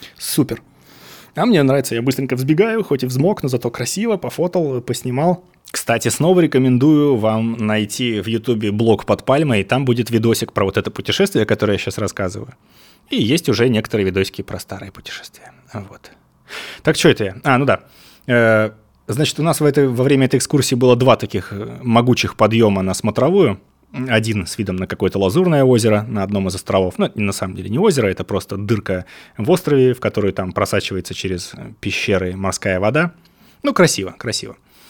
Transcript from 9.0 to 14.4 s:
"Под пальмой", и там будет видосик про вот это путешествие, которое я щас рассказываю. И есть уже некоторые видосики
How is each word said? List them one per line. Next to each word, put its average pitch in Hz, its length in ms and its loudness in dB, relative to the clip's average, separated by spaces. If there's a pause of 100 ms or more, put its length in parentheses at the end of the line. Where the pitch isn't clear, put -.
"Под - 200 0
пальмой", 135 360 2
и - 20 0
там 127 220 -2
будет 120 240 0
видосик 113 440 0
про 104 120 0
вот 95 120 -2
это 98 120 -2
путешествие, 127 560 -2
которое 107 280 0
я 95 40 0
щас - 220 -6
рассказываю. 101 560 -8 (560)
И 254 100 0
есть 147 260 0
уже 117 220 2
некоторые 107 380 0
видосики 95 340 -2